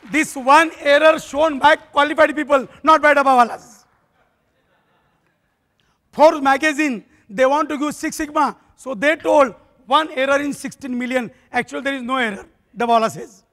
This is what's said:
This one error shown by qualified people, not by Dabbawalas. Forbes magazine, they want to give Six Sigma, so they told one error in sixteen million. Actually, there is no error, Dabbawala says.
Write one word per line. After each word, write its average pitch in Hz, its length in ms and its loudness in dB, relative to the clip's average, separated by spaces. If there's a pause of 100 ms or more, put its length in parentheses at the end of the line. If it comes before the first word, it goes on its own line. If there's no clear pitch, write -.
(100)
This 294 240 -4
one 294 460 2
error 294 380 4
shown 285 400 -4
by 311 180 4
qualified 294 580 0
people, 277 320 0 (160)
not 311 180 4
by 294 140 4
Dabbawalas. 262 720 0 (2250)
Forbes 302 320 4
magazine, 277 640 0 (260)
they 254 160 0
want 285 220 0
to 302 100 -6
give 285 160 -4
Six - 220 -8
Sigma, 294 400 -4 (200)
so 262 180 -12
they 277 220 0
told 294 380 2 (320)
one 302 240 0
error 277 300 -2
in 285 120 -6
sixteen 254 460 -10
million. 247 320 -4 (220)
Actually, 269 300 -8
there 277 120 -4
is 262 80 -10
no 254 140 -6
error, 220 300 -6 (300)
Dabbawala 226 340 0
says. - 420 -16